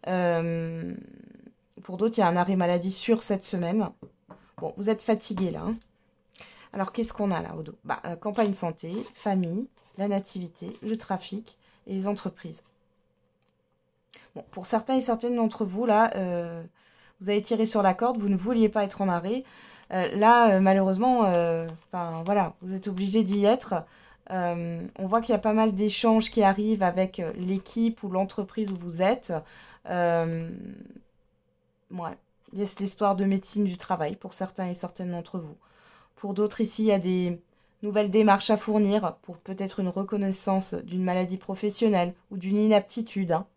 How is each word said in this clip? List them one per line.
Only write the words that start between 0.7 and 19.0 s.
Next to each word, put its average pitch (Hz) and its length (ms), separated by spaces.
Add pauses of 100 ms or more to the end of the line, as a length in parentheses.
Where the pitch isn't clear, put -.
pour 180 140
d'autres, 226 200
il 220 40
y - 20
a 185 40
un 175 100
arrêt 185 180
maladie 175 360
sur 226 320
cette 196 200
semaine. 180 460 (680)
Bon, 160 180
vous 202 120
êtes 220 120
fatigué 190 500
là, 156 140
hein. 220 100 (960)
Alors, 190 220
qu'est-ce 226 180
qu'on 202 200
a 165 100
là 165 160
au 160 60
dos ? 160 200
Bah, - 220
la 175 100
campagne 208 380
santé, 170 400 (220)
famille, 190 520 (300)
la 196 100
nativité, 190 640 (100)
le 220 160
trafic 202 600 (300)
et 190 60
les 190 140
entreprises. 185 560 (1700)
Bon, - 180
pour 180 140
certains 240 300
et 262 60
certaines 240 340
d'entre 220 300
vous, 196 200
là, 220 300
euh, 175 480 (560)
vous 190 120
avez 208 100
tiré 220 240
sur 220 160
la 185 140
corde, 240 240
vous 202 100
ne 196 60
vouliez 214 340
pas 214 140
être 196 180